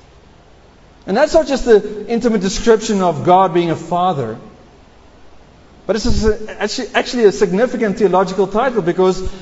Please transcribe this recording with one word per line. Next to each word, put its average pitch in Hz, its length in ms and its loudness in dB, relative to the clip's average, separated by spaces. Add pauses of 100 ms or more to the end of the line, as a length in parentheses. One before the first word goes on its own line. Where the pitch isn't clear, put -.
(1080)
And 190 100 -2
that's 302 160 2
not 320 140 4
just 262 180 -2
the 214 440 2
intimate 226 340 0
description 214 580 0
of 160 240 0
God 180 300 4
being 170 160 0
a 151 60 -2
father, 165 600 -4 (1500)
but 196 100 -2
it's - 280 0
a, 202 360 -2
actually, 214 340 -6
actually 240 300 0
a 190 80 6
significant 208 640 0
theological 185 520 0
title 214 340 -2
because, 185 400 0 (200)